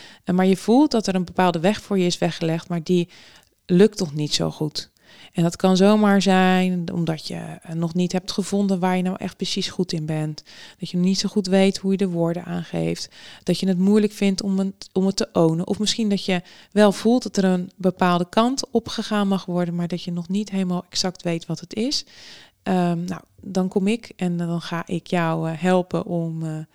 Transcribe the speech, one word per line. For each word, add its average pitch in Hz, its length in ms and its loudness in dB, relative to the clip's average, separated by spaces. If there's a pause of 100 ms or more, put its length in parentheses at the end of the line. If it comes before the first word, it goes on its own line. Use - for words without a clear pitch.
(240)
eh, 180 100 0
maar 185 120 4
je 190 100 4
voelt 262 340 4
dat 220 160 0
er 190 80 0
een 185 100 -2
bepaalde 175 360 0
weg 202 200 2
voor 196 180 -2
je 180 80 2
is 175 120 -2
weggelegd, 165 500 -2
maar 170 140 -4
die 175 260 2 (580)
lukt 185 320 4
nog 151 160 -6
niet 151 200 -4
zo 160 160 -2
goed. - 420 -8 (400)
En 170 100 0
dat 170 140 0
kan 185 200 4
zomaar 202 460 6
zijn 185 720 2
omdat 165 340 -4
je, 165 360 -12
eh, 165 120 -12
nog 165 200 -4
niet 180 180 0
hebt 185 200 -4
gevonden 196 460 0
waar 185 180 2
je 185 60 0
nou 185 160 -2
echt - 180 -8
precies - 320 -4
goed - 240 -4
in 156 140 -4
bent. 156 360 -4 (360)
Dat 175 120 -10
je 180 60 -6
niet 185 220 2
zo 202 100 -2
goed 196 180 -2
weet 190 300 4
hoe 190 140 -2
je 196 60 2
de 190 120 0
woorden 170 360 -2
aangeeft. 170 640 -4 (340)
Dat 175 180 -2
je 190 80 0
het 180 100 2
moeilijk 208 340 4
vindt 196 300 0
om 196 160 -2
het, 196 340 -6
om 190 140 2
het 196 100 0
te - 160 -2
ownen. 165 340 2
Of 196 120 -2
misschien 214 300 -2
dat 202 160 0
je 180 180 -2 (280)
wel 202 220 6
voelt 240 300 2
dat - 140 -8
er 196 80 2
een 185 320 0
bepaalde 180 520 2
kant 247 420 0
op 226 180 -2
gegaan 208 400 -2
mag 190 160 0
worden, 175 300 -2
maar 175 140 -4
dat 175 140 -6
je 175 100 -8
nog 170 160 -6
niet 208 220 -4
helemaal 180 380 -2
exact - 340 -6
weet 165 240 -4
wat 165 140 -6
het - 140 -16
is. 262 300 -4 (580)
Ehm, 175 420 0
nou, 175 180 -10 (180)
dan 185 280 -2
kom 190 180 0
ik 226 300 -4
en 175 200 -2
dan 170 240 -4
ga 170 260 -8
ik 170 200 -6
jou, 165 440 -2
eh, 160 100 -8
helpen 180 440 0
om, 165 420 -6
eh, 156 120 -8 (160)